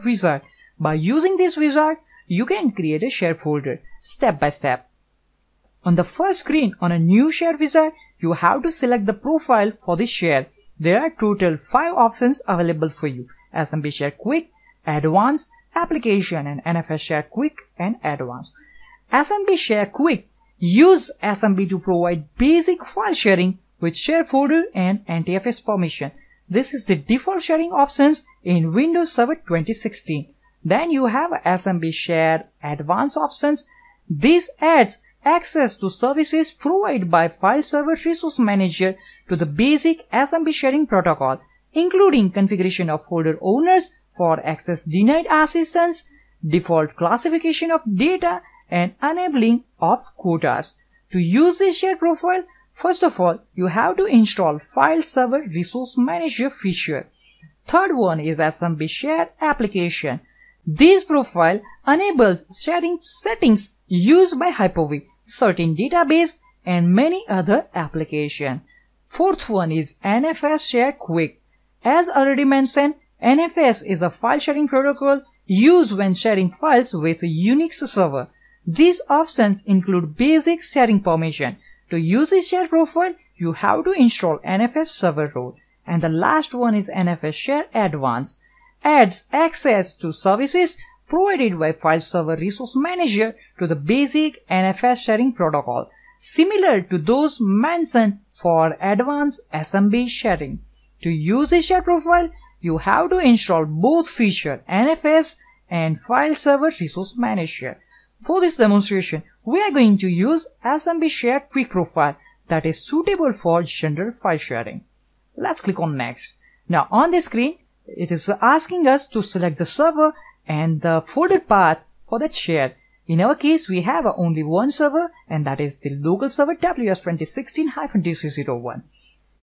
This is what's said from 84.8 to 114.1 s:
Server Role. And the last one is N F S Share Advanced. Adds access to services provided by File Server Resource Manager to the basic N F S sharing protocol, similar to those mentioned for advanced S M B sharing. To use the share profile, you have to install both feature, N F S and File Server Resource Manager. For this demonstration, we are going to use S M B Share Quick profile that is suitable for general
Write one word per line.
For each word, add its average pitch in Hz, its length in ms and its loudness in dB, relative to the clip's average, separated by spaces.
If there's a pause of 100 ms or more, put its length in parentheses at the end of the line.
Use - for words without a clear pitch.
Server 151 420 -2
Role. 123 220 -8 (320)
And 170 160 -2
the 165 60 0
last 226 460 0
one 240 200 0
is 202 140 -2
N 185 180 -2
F 170 160 -4
S 156 140 -6
Share 294 360 -4
Advanced. 143 680 -4 (440)
Adds 262 480 4
access 269 640 0
to 160 160 -8
services 277 640 0 (320)
provided 302 500 0
by 156 140 0
File 160 280 0
Server 160 360 -4
Resource 202 400 -6
Manager 262 580 -2 (240)
to 180 80 -2
the 160 80 0
basic 269 760 0
N 185 160 2
F 190 200 -2
S 247 180 2
sharing 233 300 2
protocol, 147 580 -2 (300)
similar 359 640 2
to 180 160 -4
those 254 420 0
mentioned 226 800 0 (200)
for 160 400 2
advanced 269 600 -2 (120)
S 156 220 -6
M 202 140 4
B 240 180 0
sharing. 151 540 -4 (420)
To 170 80 -2
use 175 400 0
the 349 120 4
share 359 200 0
profile, 339 480 2 (300)
you 160 180 -2
have 233 320 0
to 370 80 0
install 220 460 2
both 226 440 0
feature, 160 600 -2
N 208 200 0
F 320 160 -2
S 311 320 2 (320)
and 160 300 -2
File 285 360 0
Server 285 360 2 (100)
Resource 180 360 -8
Manager. 190 640 -6 (440)
For 370 160 0
this 349 160 0
demonstration, 202 680 0 (200)
we 294 180 0
are 403 100 -2
going 226 260 6
to 190 100 -2
use 226 380 0 (160)
S - 240 -2
M 339 140 -2
B 320 80 0
Share 254 320 -2
Quick 269 300 -6
profile 156 460 -2 (300)
that 160 200 -2
is 160 180 -6
suitable 330 480 0
for 170 300 0
general 165 500 -6